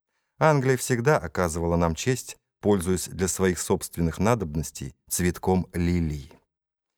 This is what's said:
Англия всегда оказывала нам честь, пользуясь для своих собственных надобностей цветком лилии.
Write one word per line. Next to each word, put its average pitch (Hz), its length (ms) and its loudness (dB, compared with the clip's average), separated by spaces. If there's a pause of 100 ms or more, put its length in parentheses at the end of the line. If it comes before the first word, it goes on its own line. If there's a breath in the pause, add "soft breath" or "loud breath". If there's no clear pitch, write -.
(380)
Англия 135 380 4
всегда 123 420 0
оказывала 85 580 0
нам 85 180 2
честь, - 420 -4 (240)
пользуясь 95 480 2
для 82 180 -2
своих 92 320 0
собственных - 600 -2
надобностей 82 760 -2 (140)
цветком 90 640 0
лилии. 82 580 -2 (680)